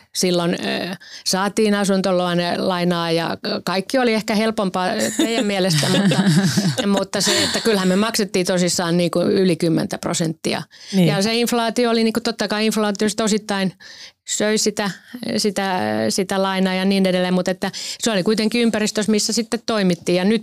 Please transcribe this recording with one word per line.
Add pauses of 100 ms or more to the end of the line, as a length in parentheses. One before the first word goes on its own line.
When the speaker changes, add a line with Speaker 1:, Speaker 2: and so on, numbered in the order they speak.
(140)
Speaker 1:
silloin,
ö, (300)
saatiin
asuntolainaa
ja (280)
kaikki
oli
ehkä
helpompaa (280)
teidän
mielestä,
mutta, (320)
Speaker 2:
<laughs>
Speaker 1:
mutta
se,
että
kyllähän
me
maksettiin
tosissaan,
niinku,
yli
kymmentä
prosenttia. (300)
Speaker 2:
Niin.
Speaker 1:
Ja
se
inflaatio
oli,
niinku,
totta
kai
inflaatio
sit
osittain (560)
söi
sitä, (460)
sitä, (280)
sitä
lainaa
ja
niin
edelleen,
mutta
että (320)
se
oli
kuitenkin
ympäristössä,
missä
sitten
toimittiin
ja
nyt